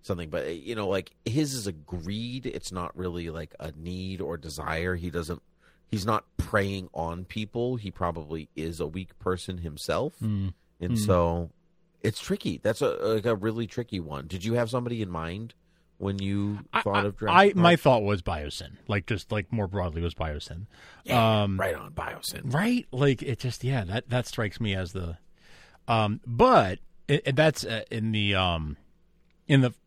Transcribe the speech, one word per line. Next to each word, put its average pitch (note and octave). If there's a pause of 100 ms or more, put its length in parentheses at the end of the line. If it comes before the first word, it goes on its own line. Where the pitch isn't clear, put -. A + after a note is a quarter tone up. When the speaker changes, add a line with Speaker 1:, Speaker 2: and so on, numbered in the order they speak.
Speaker 1:
something. F2
But, D#2+
you E2+
know, G#2
like, F#2+ (140)
his C3+
is A2+
a G2
greed. G2+
It's -
not F2
really, F2
like, D#2+
a D#2+
need F2+
or E2+
desire. D#2+
He F2
doesn't, D#2+ (440)
he's G2+
not A2 (120)
preying G2
on E2+
people. A#2
He G#2
probably D#2+
is D#2+
a D#2+
weak F2
person F#2
himself. E2+
Speaker 2:
Mm. G2+ (260)
Speaker 1:
And F2+
Speaker 2:
Mm. A#2
Speaker 1:
so E2+ (520)
it's -
tricky. C3+
That's A2+
a, C3
like, A2
a A#2
really A2
tricky G2
one. D2
Did F2
you A2+
have A#2+
somebody A#2+
in F#2+
mind F2 (440)
when G2
you G2+ (120)
Speaker 2:
I, -
Speaker 1:
thought G2+
Speaker 2:
I, G2+
Speaker 1:
of G3
Jurassic G3
Speaker 2:
I, F3+
my E3+
Speaker 1:
Park? E3
Speaker 2:
thought B2
was G2+
Biosyn. D2+ (100)
Like, G2+
just, -
like, G#2
more G#2+
broadly F2+
was E2+
Biosyn. E2 (380)
Speaker 1:
Yeah, A2+
Speaker 2:
Um, G2
Speaker 1:
right F#2+
on, -
Biosyn. -
Speaker 2:
Right? A#3
Like, C3+
it C3+
just, -
yeah, C3
that, G2+
that B2
strikes G#2+
me G#2
as F#2
the, E2+ (680)
um, A2
but B2 (300)
it, C#3+
it, C3+
that's, D#3
uh, A2
in A2
the, G2+
um, E2 (720)
in C#3
the B2 (120)